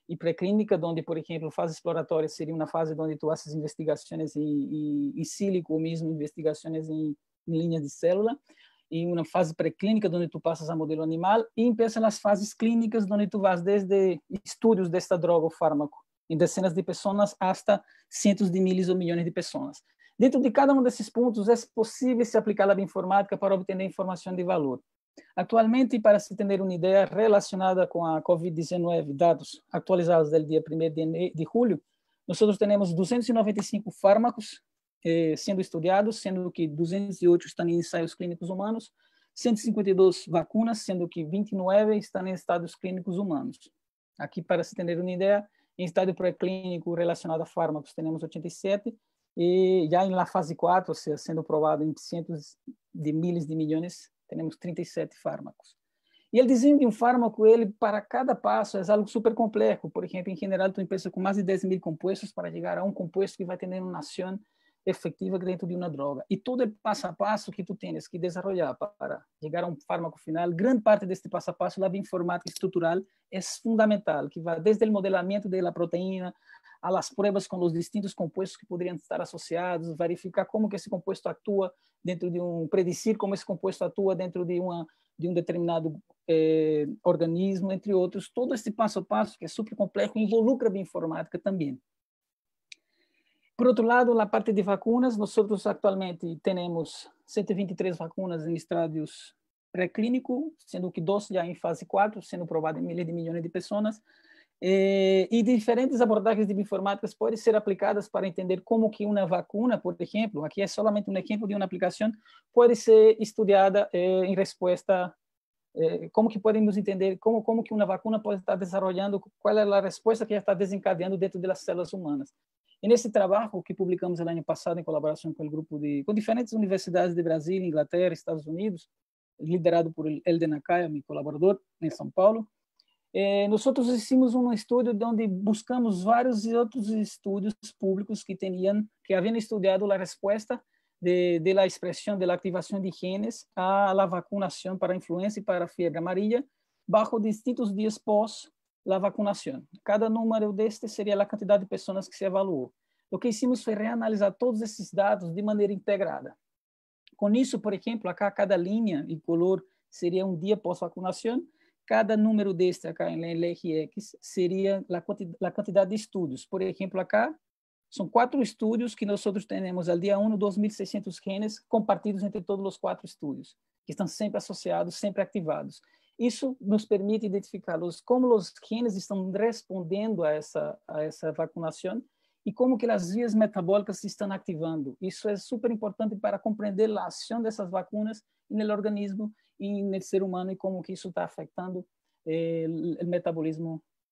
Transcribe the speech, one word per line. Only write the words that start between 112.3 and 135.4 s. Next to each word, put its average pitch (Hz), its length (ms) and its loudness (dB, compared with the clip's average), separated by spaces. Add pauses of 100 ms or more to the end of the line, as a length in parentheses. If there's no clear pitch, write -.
pode 240 220 8
ser 220 440 10
estudada, 202 720 4
eh, 185 340 2
em 190 100 0
resposta, 180 800 0 (640)
eh, 165 380 0
como 220 160 4
que 208 100 -6
podemos 214 380 4
entender 190 400 0
como, 220 260 2
como 226 200 0
que - 100 -8
uma 208 120 2
vacuna 202 360 -2
pode 208 180 -2
estar 190 160 -2
desenvolvendo, 190 640 -2 (180)
qual 214 180 2
é 214 60 6
a 202 180 4
resposta 220 440 0
que 214 80 -2
já 208 60 2
está 196 140 2
desencadeando 190 640 0
dentro 190 220 -2
das 185 200 -2
células 175 340 -4
humanas. 147 400 -6 (480)
E 202 60 -2
nesse 226 240 6
trabalho 202 500 2
que - 120 -8
publicamos 180 460 -2
o 165 100 -2
ano 165 140 -4
passado 170 360 -4
em 165 40 -8
colaboração 156 500 -2
com 156 120 -8
o 147 40 -8
grupo 156 280 -8
de, 147 280 -2
com 208 80 0
diferentes 226 400 -2
universidades 185 600 0
de 170 80 0
Brasil, 165 400 0
Inglaterra, 175 520 0
Estados 156 320 -6
Unidos, 175 440 -6 (480)
liderado 165 540 2
por 156 140 -6 (200)
Elden 165 240 4
Nakaya, 170 380 0
meu 151 160 -6
colaborador, 151 560 0 (220)
em 160 80 -2
São - 200 -8
Paulo, 196 380 4 (640)
eh, 202 360 2
nós 214 160 2
outros 262 240 2
hicimos 247 440 4
um 247 200 2
estudo 240 380 0 (120)
onde 226 240 0
buscamos 208 760 -2